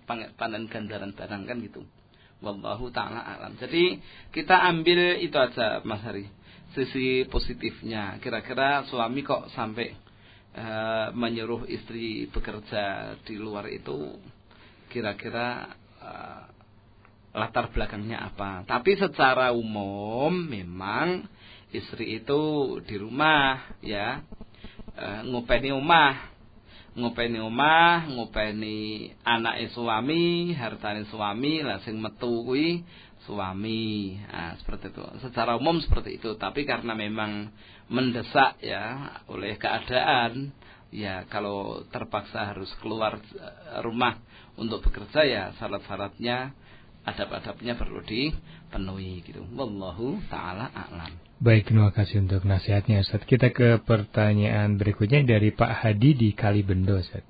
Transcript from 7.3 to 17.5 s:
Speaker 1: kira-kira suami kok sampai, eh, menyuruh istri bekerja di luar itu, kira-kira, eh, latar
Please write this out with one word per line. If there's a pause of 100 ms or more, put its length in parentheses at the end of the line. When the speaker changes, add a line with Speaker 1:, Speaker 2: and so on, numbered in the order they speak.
Speaker 1:
kira-kira
suami
kok
sampai, (580)
eh,
menyuruh
istri
bekerja
di
luar
itu, (800)
kira-kira, (300)
eh, (920)
latar